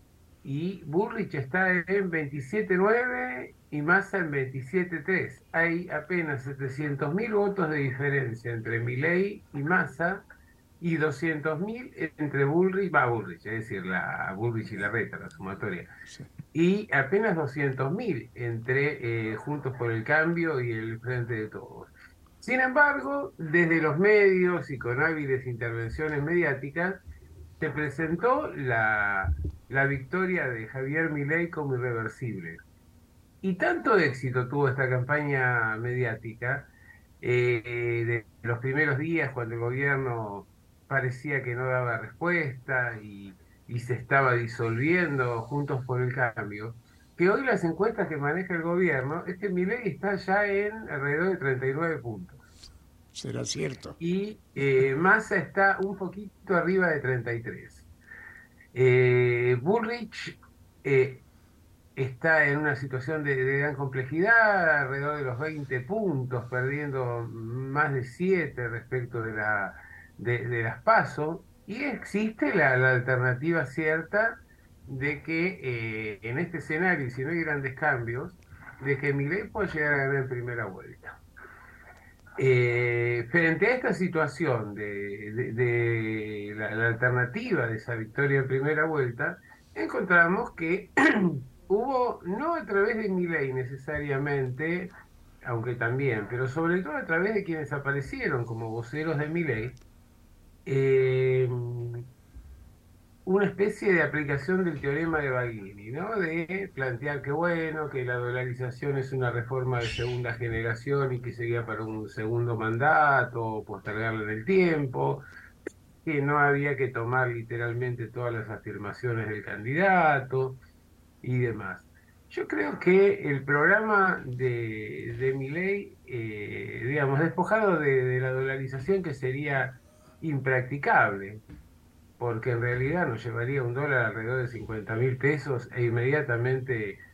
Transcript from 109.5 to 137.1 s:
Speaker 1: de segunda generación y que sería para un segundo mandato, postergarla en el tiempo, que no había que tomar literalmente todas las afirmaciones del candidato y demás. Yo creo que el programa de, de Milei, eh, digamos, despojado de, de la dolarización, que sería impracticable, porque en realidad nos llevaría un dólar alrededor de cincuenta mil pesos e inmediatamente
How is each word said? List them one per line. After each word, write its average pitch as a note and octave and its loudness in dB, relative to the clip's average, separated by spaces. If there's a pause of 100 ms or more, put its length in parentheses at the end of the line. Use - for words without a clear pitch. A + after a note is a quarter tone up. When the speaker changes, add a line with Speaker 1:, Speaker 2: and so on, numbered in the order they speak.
Speaker 1:
de A#2 -2
segunda B2 -4
generación A#2 -2
y A#2+ -2
que A#2+ -8
sería A#2 -2
para A2+ -6
un G#2+ -6
segundo A#2 -2
mandato, A#2+ 2
postergarla G#2+ -4
en G#2+ -4
el A2 -6
tiempo, C#3+ 2 (800)
que D3 0
no D3 2
había C#3+ 4
que C3 0
tomar B2 0
literalmente A#2+ -4
todas A#2+ -4
las A2 -6
afirmaciones G#2+ -6
del G#2 -8
candidato C3 2 (680)
y B2+ -2
demás. G#2 -2 (460)
Yo - -4
creo D4 -2
que F#3+ 6
el C3+ -2
programa F#3+ 4
de, A#2 -4
de C3+ 2
Milei, F3 -4 (120)
eh, G#2+ -8
digamos, C#3 2
despojado F#3 2
de, C#3 4
de B2+ 2
la C3 0
dolarización, C3+ -2
que D#3 -4
sería C3 -2 (420)
impracticable, B2+ 2 (760)
porque A#2+ -2
en A#2 0
realidad C3 0
nos A2+ -4
llevaría B2 -2
un A#2+ -2
dólar C3 2
alrededor A2+ -4
de A2+ -4
cincuenta A2 -8
mil B2+ 2
pesos C#3 0
e B2 -2
inmediatamente A#2+ 0 (140)